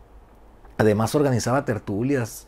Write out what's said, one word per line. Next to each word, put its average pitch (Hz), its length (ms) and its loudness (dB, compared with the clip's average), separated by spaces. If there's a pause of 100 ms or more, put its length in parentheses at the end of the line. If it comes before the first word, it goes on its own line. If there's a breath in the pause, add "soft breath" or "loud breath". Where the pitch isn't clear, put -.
(760)
Además, 107 380 2
organizaba 135 500 0
tertulias 117 840 -4